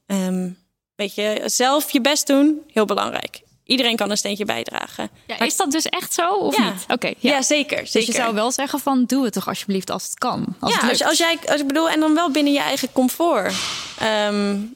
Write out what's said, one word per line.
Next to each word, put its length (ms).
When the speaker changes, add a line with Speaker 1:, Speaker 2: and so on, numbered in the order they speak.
Speaker 1:
Ehm, 440
weet 200
je, 300
zelf 460
je 100
best 260
doen, 320
heel 120
belangrijk. 560
Iedereen 300
kan 160
een 60
steentje 280
bijdragen. 640
Speaker 2:
Ja, 100
Speaker 1:
Maar 100
Speaker 2:
is 80
dat 160
dus 140
echt 280
zo, 140
of 300
Speaker 1:
Ja. 140
Speaker 2:
niet? 160
Oké, 200
ja. 80
Speaker 1:
Ja, 100
zeker, 380
Speaker 2:
Dus 140
je 60
Speaker 1:
zeker. 140
Speaker 2:
zou 200
wel 180
zeggen 280
van, 260
doe 180
het 100
toch 140
alsjeblieft 440
als 120
het 140
kan, 280
als 140
Speaker 1:
Ja, 60
Speaker 2:
het 100
Speaker 1:
als, 100
Speaker 2:
lukt. 100
Speaker 1:
als 80
jij, 200
als, 100
ik 60
bedoel, 220
en 100
dan 140
wel 180
binnen 220
je 60
eigen 320
comfort, 640
ehm, 580